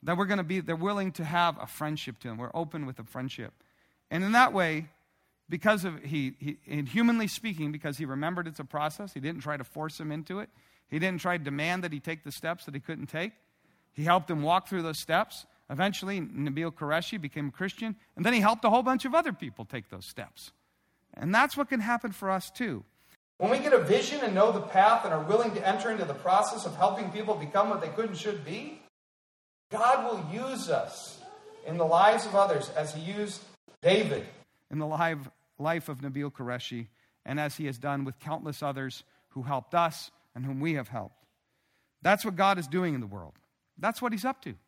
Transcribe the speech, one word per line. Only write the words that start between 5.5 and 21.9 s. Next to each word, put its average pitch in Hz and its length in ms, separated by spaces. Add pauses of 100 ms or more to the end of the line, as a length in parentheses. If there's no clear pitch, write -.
of, 170 200
he, 139 340
he, 143 200 (100)
and 143 200
humanly 233 380
speaking, 160 460
because 147 260
he 160 60
remembered 160 420
it's 160 140
a 151 40
process, 151 500
he 143 60
didn't 156 200
try 147 160
to 139 80
force 156 340
him 156 140
into 165 260
it. 214 120 (380)
He 156 120
didn't 185 200
try 175 180
to 160 40
demand 151 400
that 170 100
he 147 60
take 160 240
the 143 80
steps 160 360
that 147 80
he 139 60
couldn't 160 260
take. 175 260 (600)
He 147 120
helped 175 260
him 151 120
walk 170 260
through 185 140
those 160 180
steps. - 460 (240)
Eventually, 190 500
Nabil 147 520
Qureshi 160 480
became 147 280
a - 20
Christian, 196 460 (180)
and 165 100
then 233 80
he 240 80
helped 220 240
a 220 60
whole 233 140
bunch 254 200
of 262 100
other 330 180
people 123 320
take 113 260
those 98 160
steps. - 460 (640)
And 170 200
that's 269 220
what 285 120
can 254 120
happen 233 320